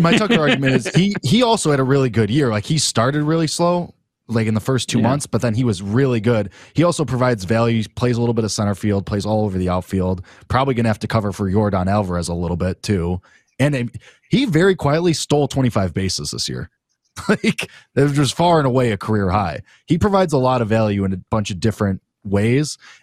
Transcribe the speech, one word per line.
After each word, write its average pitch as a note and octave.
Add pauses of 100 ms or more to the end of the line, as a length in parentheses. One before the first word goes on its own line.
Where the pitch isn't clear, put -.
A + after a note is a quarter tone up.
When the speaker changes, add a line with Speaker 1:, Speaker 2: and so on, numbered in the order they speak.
Speaker 1:
my E3+
Tucker G#3
Speaker 2:
<laughs> D3
Speaker 1:
argument C#3
is B2
he, G3+
he F#3
also A3+
had C#3+
a C3+
really C3+
good G#2
year. C3+
Like, G#2
he D#3+
started C3+
really D#3+
slow, F3 (320)
like, A2
in A2
the A2
first -
two A#2+
Speaker 2:
Yeah. G#2+
Speaker 1:
months, C#3
but A2+
then A#2
he B2
was G2+
really A#2+
good. G#2 (240)
He D3
also E3+
provides A#2+
value. A2+
He G2+
plays B2
a A#2
little A#2+
bit A2+
of G2
center G#2
field, G2
plays G2+
all G#2+
over F#2+
the F#2
outfield. F#2 (240)
Probably C3
gonna A#2
have G#2+
to -
cover G#2
for G2
Yordan G2
Alvarez F#2
a F2
little E2+
bit, F2+
too. F2+ (400)
And D3
it, A#2+ (340)
he C4
very F#3
quietly E3
stole D3
twenty-five A2
bases F#2
this -
year. B1+
<laughs> - (480)
Like, - (280)
it C#3
was C#3+
far E3+
and C#3+
away B2
a G2+
career G2+
high. F2+ (240)
He F3
provides G3
a C#3+
lot B2+
of G#2
value G#2+
in F#2+
a F#2+
bunch G#2+
of F#2+
different G2+ (220)
ways. A2+ (240)